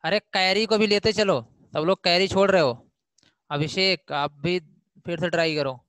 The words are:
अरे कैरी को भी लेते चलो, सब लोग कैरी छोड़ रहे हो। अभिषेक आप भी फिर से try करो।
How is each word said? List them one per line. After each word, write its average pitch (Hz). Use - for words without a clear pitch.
अरे 180
कैरी 190
को 214
भी 214
लेते 208
चलो, 185
सब 156
लोग 185
कैरी 180
छोड़ 190
रहे 185
हो। 127
अभिषेक 160
आप 147
भी 175
फिर 170
से 170
try 165
करो। 135